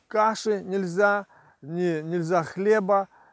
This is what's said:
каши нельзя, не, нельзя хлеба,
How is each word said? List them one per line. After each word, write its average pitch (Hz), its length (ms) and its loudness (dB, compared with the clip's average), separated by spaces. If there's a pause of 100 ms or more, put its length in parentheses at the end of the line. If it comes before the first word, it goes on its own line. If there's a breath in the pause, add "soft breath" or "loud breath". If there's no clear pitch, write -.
каши 214 540 0
нельзя, 196 640 0 (360 soft breath)
не, 165 400 -2
нельзя 170 400 0
хлеба, 196 680 0 (240 soft breath)